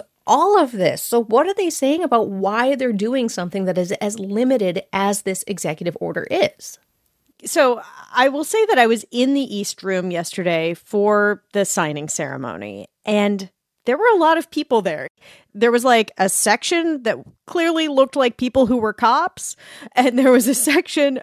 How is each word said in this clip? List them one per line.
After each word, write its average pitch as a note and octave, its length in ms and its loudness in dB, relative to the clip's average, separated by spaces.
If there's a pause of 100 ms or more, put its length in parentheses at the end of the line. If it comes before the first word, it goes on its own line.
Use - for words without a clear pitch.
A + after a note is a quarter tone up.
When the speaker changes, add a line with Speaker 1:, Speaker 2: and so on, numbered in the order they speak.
(260)
Speaker 1:
all F4 320 4
of C4 140 0
this. E3+ 300 0
So A#3 200 0
what A#3 240 2
are G4 80 -2
they F4+ 160 -2
saying D4 320 0
about A#3+ 260 0
why G#3 460 0
they're B3 180 -2
doing A3+ 380 -2
something F#3 340 -6
that F3+ 140 -2
is F3+ 140 -2
as G#3 260 -6
limited G#3 640 -2 (100)
as G3 300 -2
this F#3+ 240 -6
executive E3+ 540 -6
order E3+ 300 -6
is? - 480 -4 (640)
Speaker 2:
So B3 380 2 (300)
I B3+ 160 4
will C#4+ 160 -2
say A4 220 0
that G4 120 2
I A#3 80 6
was A3+ 240 0
in B3+ 240 0
the C4 220 -4
East - 260 -8
Room F#3 280 -2
yesterday E3+ 640 -4
for G#3 680 0 (100)
the G3+ 120 0
signing D3+ 440 -4
ceremony, A#2 800 -8 (160)
and G3+ 460 -2 (360)
there B3+ 100 0
were A4 180 2
a F#4 40 4
lot D#4+ 180 4
of - 140 -4
people C4 320 -2
there. D3+ 260 -6 (460)
There A#3 180 2
was, A#3+ 100 2
like, A#3 360 2
a F#3 100 2
section D4 760 0
that G3 120 -2 (300)
clearly E4 420 -2
looked C4+ 280 2
like B3+ 200 2
people B3+ 300 2
who B3 100 2
were A3 160 0
cops, C4 640 0 (360)
and B3+ 260 2
there C4 120 6
was A#3+ 160 6
a C4 80 2
section C#4+ 680 0